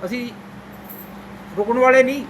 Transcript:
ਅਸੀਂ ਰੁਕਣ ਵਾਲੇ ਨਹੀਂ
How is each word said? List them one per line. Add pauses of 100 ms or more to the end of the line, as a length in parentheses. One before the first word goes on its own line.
ਅਸੀਂ (1300)
ਰੁਕਣ
ਵਾਲੇ
ਨਹੀਂ